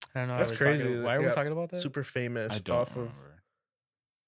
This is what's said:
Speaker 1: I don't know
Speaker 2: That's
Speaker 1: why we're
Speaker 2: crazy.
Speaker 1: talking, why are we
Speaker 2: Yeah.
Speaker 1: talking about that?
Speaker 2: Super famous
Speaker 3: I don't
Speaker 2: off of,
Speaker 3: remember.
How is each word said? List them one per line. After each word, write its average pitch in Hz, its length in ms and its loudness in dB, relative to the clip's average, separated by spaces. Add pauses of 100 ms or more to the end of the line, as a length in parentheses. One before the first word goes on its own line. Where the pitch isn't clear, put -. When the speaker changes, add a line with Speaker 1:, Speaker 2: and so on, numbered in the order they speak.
(160)
Speaker 1:
I 131 40 -2
don't 127 80 0
know 123 100 -2
Speaker 2:
That's 120 140 2
Speaker 1:
why - 20 -2
we're 113 40 -6
Speaker 2:
crazy. 143 260 4
Speaker 1:
talking, 123 200 0
why 120 120 2
are 147 60 4
we 139 40 4
Speaker 2:
Yeah. 127 80 4
Speaker 1:
talking 147 180 0
about 165 200 -4
that? 180 100 -4
Speaker 2:
Super 139 220 -4
famous 120 500 -2
Speaker 3:
I 107 60 0
don't 120 180 0
Speaker 2:
off 120 140 2
of, 127 60 -6
Speaker 3:
remember. 73 460 -10 (840)